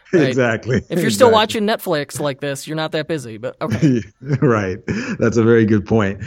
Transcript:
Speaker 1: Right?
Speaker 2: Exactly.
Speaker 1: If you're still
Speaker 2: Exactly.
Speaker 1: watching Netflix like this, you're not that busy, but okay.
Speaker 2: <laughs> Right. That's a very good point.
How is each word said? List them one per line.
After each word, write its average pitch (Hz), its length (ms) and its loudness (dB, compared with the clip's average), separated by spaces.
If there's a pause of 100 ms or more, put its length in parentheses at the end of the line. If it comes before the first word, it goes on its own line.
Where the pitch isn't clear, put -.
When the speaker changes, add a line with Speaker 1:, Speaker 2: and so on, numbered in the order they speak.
(140)
Speaker 1:
Right? 156 140 4
Speaker 2:
Exactly. 120 520 0 (120)
Speaker 1:
If 175 120 -2
you're 220 80 0
still 226 180 4
Speaker 2:
Exactly. 226 40 6
Speaker 1:
watching 214 360 2
Netflix 147 500 -4
like 143 220 -4
this, 139 260 -8
you're 156 100 -8
not 156 160 -4
that 156 140 -4
busy, 127 320 -8
but 120 240 -10
okay. 123 400 0 (180)
Speaker 2:
<laughs> - 0 - (220)
Right. 104 360 2 (420)
That's 110 160 2
a 113 80 4
very 113 200 6
good 107 220 2
point. 101 400 0